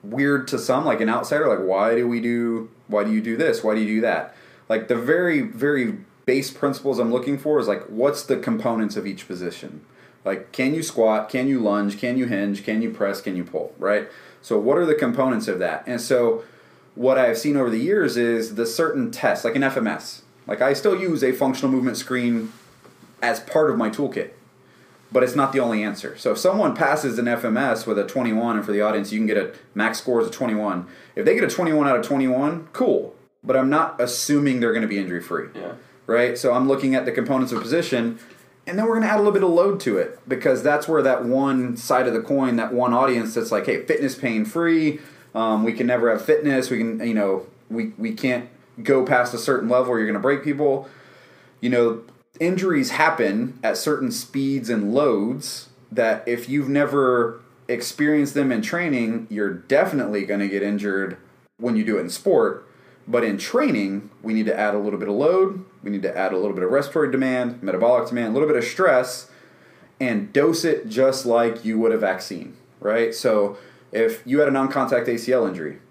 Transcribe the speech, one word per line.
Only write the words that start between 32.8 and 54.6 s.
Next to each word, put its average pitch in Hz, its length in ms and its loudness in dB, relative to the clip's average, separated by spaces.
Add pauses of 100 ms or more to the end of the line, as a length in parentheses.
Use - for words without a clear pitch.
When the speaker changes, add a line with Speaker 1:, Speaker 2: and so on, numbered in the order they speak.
Speaker 1:
But 127 120 0
I'm 131 140 4
not 156 320 0
assuming 139 580 0
they're 117 140 2
gonna 110 140 0
be 101 100 -2
injury-free. 87 580 -6
Speaker 2:
Yeah. 90 180 -12 (340)
Speaker 1:
Right? 120 300 2
So - 160 2
I'm 127 140 2
looking 135 280 2
at 127 100 0
the 123 60 -2
components 123 400 0
of 110 100 -4
position, 117 580 -2 (480)
and 180 100 -4
then 220 100 0
we're 226 80 2
gonna 220 120 2
add 214 80 2
a - 20 4
little 208 140 4
bit 196 120 2
of 180 60 4
load 185 320 4
to 104 160 0
it, - 300 -2
because 120 360 0
that's 147 240 2
where 156 140 2
that 127 240 2
one 127 520 0
side 123 300 2
of 117 60 0
the 110 80 0
coin, 131 340 0
that 113 180 -2
one 123 200 2
audience 120 400 2
that's 113 180 -2
like, 104 140 0
"Hey, - 180 -2
fitness 143 320 0
pain 110 300 -2
free, 160 540 0 (340)
um, 110 300 2
we 113 100 0
can 120 140 -2
never 120 220 2
have 107 140 0
fitness, 143 480 2
we 117 80 0
can, 113 220 -2
you 117 120 -2
know, 98 320 0 (240)
we, 110 300 -6
we 110 140 -4
can't 123 360 -4 (320)
go 131 220 4
past 123 320 2
a - 20 -4
certain 117 320 0
level 123 220 2
where 117 80 2
you're 110 80 0
gonna 104 100 -2
break 139 260 0
people." 139 460 0 (720)
You 120 80 0
know, 117 320 2 (380)
injuries 180 520 0
happen 127 720 0
at 110 140 0
certain 135 320 -2
speeds 135 640 -4